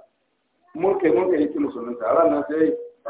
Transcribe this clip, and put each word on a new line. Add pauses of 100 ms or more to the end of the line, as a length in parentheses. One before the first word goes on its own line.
(760)
Mun
kai,
mun
kai
ya
ki
musulunta.
Ran
nan
sai (360)